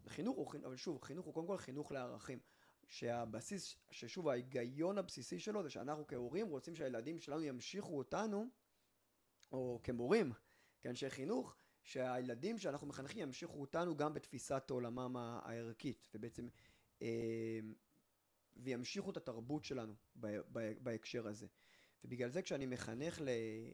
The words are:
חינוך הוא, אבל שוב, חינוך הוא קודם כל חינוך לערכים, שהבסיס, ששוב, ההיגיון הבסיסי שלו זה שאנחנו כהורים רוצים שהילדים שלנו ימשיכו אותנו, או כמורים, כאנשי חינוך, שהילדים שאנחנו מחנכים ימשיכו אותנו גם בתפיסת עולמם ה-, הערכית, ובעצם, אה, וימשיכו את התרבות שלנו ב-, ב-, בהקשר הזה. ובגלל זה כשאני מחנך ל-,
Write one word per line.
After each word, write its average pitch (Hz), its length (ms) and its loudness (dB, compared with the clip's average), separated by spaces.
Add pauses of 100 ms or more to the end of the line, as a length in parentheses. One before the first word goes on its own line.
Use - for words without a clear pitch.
חינוך 196 300 0
הוא, - 160 -2 (120)
אבל 131 100 -6
שוב, 139 260 -2
חינוך 160 240 -6
הוא 156 80 -8
קודם 165 140 0
כל 190 100 2
חינוך 143 340 -4
לערכים, 123 480 -4 (480)
שהבסיס, 117 880 -2 (160)
ששוב, 156 360 -2
ההיגיון 131 680 4
הבסיסי 180 420 -2
שלו 208 240 0
זה 147 60 -2
שאנחנו 143 380 -2
כהורים 139 400 0
רוצים 160 280 -4
שהילדים 139 440 0
שלנו 151 240 0
ימשיכו 151 540 -2
אותנו, 208 520 2 (1040)
או 127 300 2
כמורים, 131 480 6 (500)
כאנשי 123 280 0
חינוך, 190 460 0 (280)
שהילדים 127 720 0
שאנחנו 147 300 0
מחנכים 143 340 -4
ימשיכו 147 400 -4
אותנו 165 360 2
גם 151 160 4
בתפיסת 139 560 -2
עולמם 123 480 2
ה-, 117 260 -2
הערכית, 117 720 -4
ובעצם, 117 340 -4 (540)
אה, 117 60 -2 (1500)
וימשיכו 127 560 -2
את - 60 -2
התרבות 131 460 -2
שלנו 110 320 -2 (200)
ב-, 107 240 0 (120)
ב-, 113 220 0 (100)
בהקשר 117 440 -2
הזה. 104 200 -6 (560)
ובגלל 123 260 0
זה 160 120 0
כשאני 143 240 0
מחנך 131 560 -2
ל-, 143 80 2 (440)